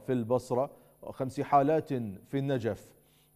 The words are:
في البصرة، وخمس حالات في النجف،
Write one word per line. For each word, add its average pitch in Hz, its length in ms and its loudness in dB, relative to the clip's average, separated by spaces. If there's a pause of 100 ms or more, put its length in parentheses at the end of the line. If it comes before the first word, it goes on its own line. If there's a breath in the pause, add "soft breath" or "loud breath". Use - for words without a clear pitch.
في 131 60 0
البصرة، 123 580 0 (320 loud breath)
وخمس 131 380 -6
حالات 151 480 4 (400)
في - 60 -6
النجف، 131 580 -2 (440 soft breath)